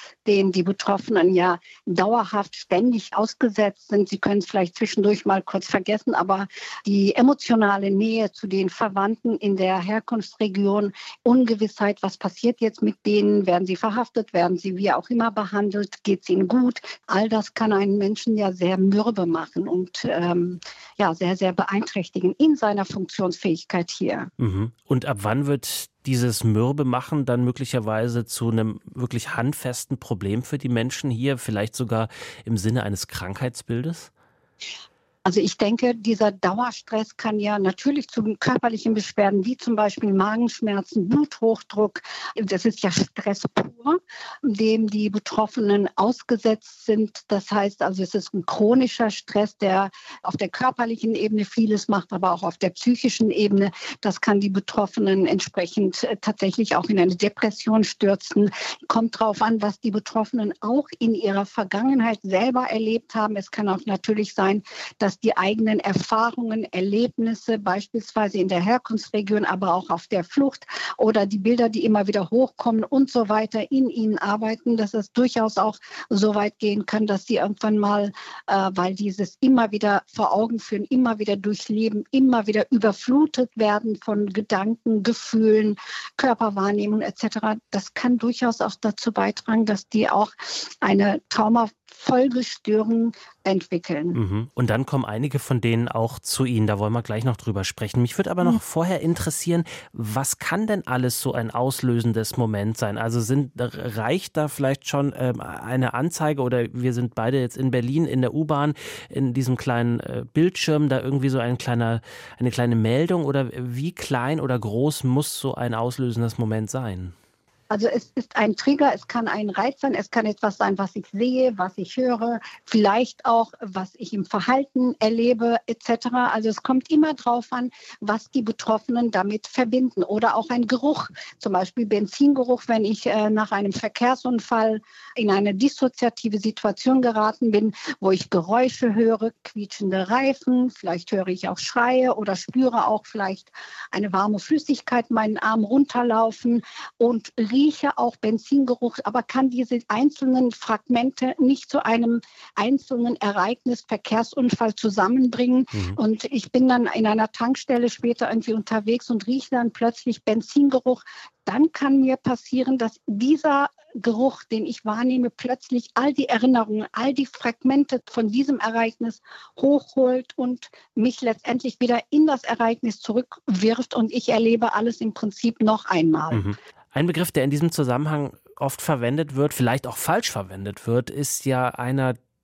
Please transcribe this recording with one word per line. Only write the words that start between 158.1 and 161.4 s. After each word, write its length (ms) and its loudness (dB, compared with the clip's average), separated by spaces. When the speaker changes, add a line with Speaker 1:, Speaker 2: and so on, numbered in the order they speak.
Speaker 1:
irgendwie 240 0
unterwegs 560 -2
und 180 -2
rieche 240 -2
dann 200 0
plötzlich 520 -2
Benzingeruch. 800 2